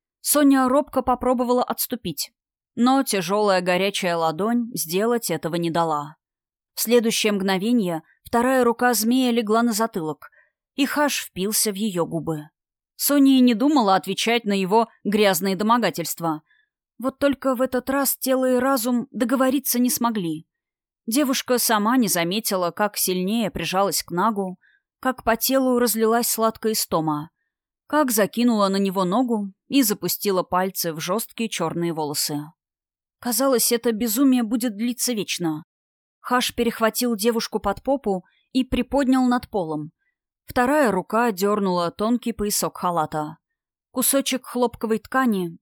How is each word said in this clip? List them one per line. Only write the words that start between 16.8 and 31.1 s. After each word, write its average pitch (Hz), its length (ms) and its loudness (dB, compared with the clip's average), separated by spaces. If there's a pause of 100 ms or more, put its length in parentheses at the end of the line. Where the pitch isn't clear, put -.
Вот 262 200 -6
только 269 360 0
в 233 80 -2
этот 254 280 -2
раз 277 260 0
тело 254 400 2
и - 20 2
разум 247 520 0
договориться 254 680 0
не 247 120 2
смогли. 180 560 -2 (600)
Девушка 254 520 0
сама 226 380 2
не 233 120 4
заметила, 175 600 -2
как 202 260 -2
сильнее 185 540 -2
прижалась 180 520 -2
к - 80 -20
Нагу, 190 480 -2 (420)
как 254 220 -4
по 226 140 2
телу 254 420 2
разлилась 226 500 2
сладкая 220 440 -2
истома, 156 580 -2 (560)
как 294 240 0
закинула 214 580 2
на 196 80 -2
него 196 280 0
ногу 190 480 0 (160)
и 269 140 4
запустила 190 600 -2
пальцы 180 520 -2
в 156 60 -10
жесткие 214 500 -4